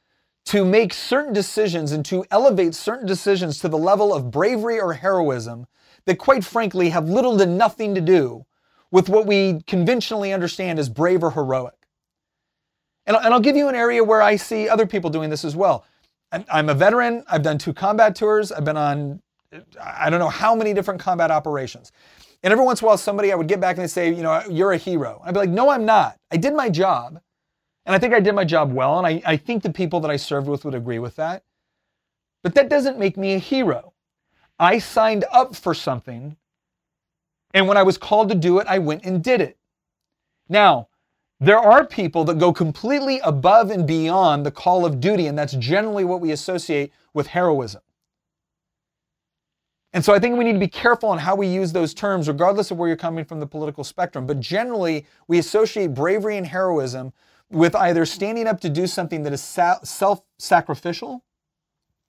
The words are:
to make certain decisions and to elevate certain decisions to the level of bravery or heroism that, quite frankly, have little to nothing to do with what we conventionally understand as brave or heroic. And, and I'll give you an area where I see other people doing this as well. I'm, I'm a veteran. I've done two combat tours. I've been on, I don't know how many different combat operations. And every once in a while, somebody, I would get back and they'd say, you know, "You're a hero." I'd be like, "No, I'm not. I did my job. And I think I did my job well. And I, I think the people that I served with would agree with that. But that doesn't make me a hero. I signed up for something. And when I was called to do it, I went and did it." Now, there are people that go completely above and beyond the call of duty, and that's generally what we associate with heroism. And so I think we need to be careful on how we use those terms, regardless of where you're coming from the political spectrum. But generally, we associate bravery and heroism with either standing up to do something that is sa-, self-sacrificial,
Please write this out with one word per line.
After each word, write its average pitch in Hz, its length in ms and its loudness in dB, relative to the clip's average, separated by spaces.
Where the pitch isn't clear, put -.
to 202 180 2
make 202 280 4
certain 277 400 -2
decisions 180 600 -2
and 151 120 -4
to 185 260 -4
elevate 196 440 4
certain 233 320 -6
decisions 185 540 -2
to 185 80 -4
the 156 100 -2
level 196 340 2
of 131 180 -4
bravery 220 480 -2
or 185 140 -2
heroism 135 720 -4
that, 185 140 0
quite 262 260 2
frankly, 185 460 -2
have 160 180 -2
little 247 300 2
to 190 80 6
nothing 202 480 -2
to 185 80 -2
do 139 420 2
with 180 180 4
what 214 180 2
we 196 400 0
conventionally 202 680 -2
understand 175 440 -4
as 139 120 -4
brave 165 340 0
or 165 60 2
heroic. 131 440 -4
And, 208 100 2
and 233 160 4
I'll 247 80 6
give 269 160 4
you 285 120 2
an 262 60 -2
area 233 300 2
where 220 160 4
I 208 160 6
see 214 320 -4
other 220 180 2
people 180 220 -4
doing 156 220 -4
this 151 160 -6
as 151 100 -6
well. 170 300 0
I'm, 165 200 -8
I'm 151 180 0
a 147 60 2
veteran. 233 520 2
I've 165 160 -2
done 151 160 -2
two 165 140 -6
combat 214 420 2
tours. 214 380 0
I've 151 120 -6
been 151 120 -2
on, 147 460 -4
I - 280 -4
don't 170 100 0
know 165 80 0
how 220 260 0
many 214 200 -2
different 190 260 -4
combat 170 300 0
operations. 147 600 -4
And 190 100 4
every 254 120 4
once 254 160 0
in 226 40 -6
a 220 40 4
while, 208 100 6
somebody, 202 340 0
I - 20 2
would 165 140 -2
get 190 120 0
back 180 160 0
and 180 60 -6
they'd 170 60 -6
say, 170 240 0
you 170 100 -4
know, 160 280 0
"You're 185 220 2
a 170 40 2
hero." 139 480 -6
I'd 175 80 -8
be 202 80 0
like, 190 100 0
"No, 240 200 4
I'm 233 160 0
not. 151 320 2
I 165 60 -2
did 269 180 0
my 269 140 0
job. 156 520 -2
And 190 80 0
I 190 40 4
think 233 160 2
I 226 60 6
did 202 140 2
my 196 100 2
job 151 280 2
well. 135 260 0
And 180 80 0
I, 160 200 -2
I 160 100 0
think 226 260 -4
the 180 100 -4
people 175 280 -4
that 156 100 -4
I 147 60 -2
served 139 320 -4
with 143 160 -4
would 143 100 -6
agree 120 240 -6
with 123 180 -10
that. 165 260 -8
But - 120 -4
that 277 140 4
doesn't 269 300 0
make 196 180 -2
me 196 180 -2
a 190 40 -2
hero. 196 540 -4
I 180 200 4
signed 220 520 0
up 254 240 2
for 170 200 -4
something. 135 600 -10
And 190 160 2
when 202 80 4
I 202 60 6
was 190 160 4
called 208 320 0
to 220 40 0
do 175 240 2
it, 214 80 -2
I 196 120 0
went 156 260 -4
and 185 180 -2
did 247 180 0
it." 143 180 -4
Now, 175 400 4
there 196 180 8
are 240 260 8
people 170 400 -2
that 160 140 0
go 170 140 4
completely 262 680 -2
above 190 500 4
and 180 160 -2
beyond 160 580 2
the 143 60 -2
call 180 340 0
of 143 160 -2
duty, 180 260 0
and 147 100 -6
that's 147 180 -4
generally 196 500 -2
what 180 160 -4
we 165 100 -2
associate 151 600 -4
with 143 140 -4
heroism. 143 560 -2
And 185 120 -2
so 208 100 6
I 202 40 6
think 240 200 0
we 240 60 2
need 226 100 2
to 196 40 0
be 190 100 0
careful 233 400 0
on 180 100 0
how 180 180 0
we 196 100 -2
use 185 260 -2
those 165 200 -2
terms, 185 360 -2
regardless 185 420 0
of 175 80 -6
where 170 100 -2
you're 165 80 0
coming 165 280 -8
from 156 160 -12
the 147 60 -8
political 151 380 -10
spectrum. 147 420 -8
But 139 140 -4
generally, 180 640 -4
we 170 100 2
associate 196 540 0
bravery 196 440 -2
and 185 100 -6
heroism 139 640 -4
with 165 260 2
either 170 300 2
standing 220 400 -4
up 214 140 -2
to 170 100 -4
do 170 160 -2
something 170 380 -6
that 147 80 -4
is 139 100 -8
sa-, 175 400 0
self-sacrificial, 190 1400 -4